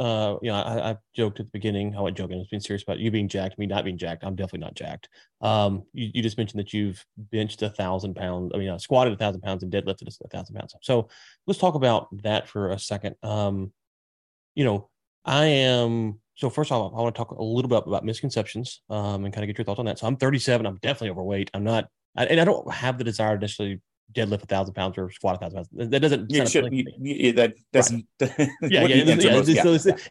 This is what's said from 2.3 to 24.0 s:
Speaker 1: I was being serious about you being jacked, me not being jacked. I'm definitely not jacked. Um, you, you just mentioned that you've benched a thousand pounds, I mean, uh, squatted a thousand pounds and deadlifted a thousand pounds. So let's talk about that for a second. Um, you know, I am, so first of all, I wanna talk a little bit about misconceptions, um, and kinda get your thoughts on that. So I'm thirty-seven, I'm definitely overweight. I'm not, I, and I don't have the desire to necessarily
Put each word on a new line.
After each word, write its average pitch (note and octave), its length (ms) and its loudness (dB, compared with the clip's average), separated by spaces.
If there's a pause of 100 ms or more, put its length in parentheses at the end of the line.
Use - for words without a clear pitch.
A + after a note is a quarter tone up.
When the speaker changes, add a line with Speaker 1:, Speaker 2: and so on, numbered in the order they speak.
Speaker 1:
I - 20 -6
was F#2 100 -8
being G#2 200 -6
serious G2+ 140 -4
about - 160 -6
you A2 120 0
being G#2 180 0
jacked, G2 280 -4
me G#2 100 -4
not G2 180 -2
being F#2 140 -6
jacked. E2+ 260 -8
I'm F#2+ 100 -6
definitely F2 320 -8
not - 160 -14
jacked. - 240 -12 (440)
Um, G#2 220 4 (200)
you, A#2 220 -6
you A#2+ 80 0
just A2 160 -2
mentioned G#2 220 -4
that F#2+ 120 -8
you've G2+ 320 -4 (120)
benched G#2+ 460 -6
a G#2 80 0
thousand F#2 440 -4
pounds, F2+ 380 -6
I - 60 -4
mean, F#2+ 160 -4
uh, E2+ 40 -8
squatted B2+ 340 4
a G2 40 -6
thousand G2 260 -2
pounds F#2+ 200 -6
and F#2 100 -8
deadlifted F#2+ 360 -4
a - 200 -16
thousand G2+ 280 -12
pounds. - 260 -14
So A#2+ 260 2 (380)
let's G3 140 -2
talk F3 160 4
about B2+ 320 2 (140)
that G#2+ 260 0
for G2 220 -2
a G2 80 -4
second. - 440 -6
Um, G2+ 500 -2 (840)
you D3 80 4
know, G2+ 260 0 (340)
I C#3+ 200 4 (260)
am, A#2 480 0 (160)
so C3 160 -2
first D3+ 220 -2
of C3 40 4
all, G2 200 -2
I A2+ 40 -2
wanna A#2 200 0
talk A#2 100 -6
a - 140 -8 (120)
little B2+ 120 2
bit A2+ 180 2
about - 180 -2
misconceptions, A2+ 840 -6
um, G2+ 340 -4
and G2 80 -6
kinda G#2 140 -6
get G#2 120 -6
your A2 80 -6
thoughts G2+ 120 -4
on A#2+ 80 -4
that. G2+ 140 -6
So A2+ 80 -2
I'm C3 80 0
thirty-seven, B2+ 500 2
I'm F#2+ 120 -6
definitely A#2 320 -4
overweight. F#2+ 440 -4
I'm G2+ 100 -2
not, A2 240 0 (280)
I, B2 100 0
and E3 140 4
I E3 40 6
don't - 280 2
have B2+ 260 -2
the B2 60 -4
desire A2 320 2
to G2 40 -4
necessarily G2+ 400 -4 (320)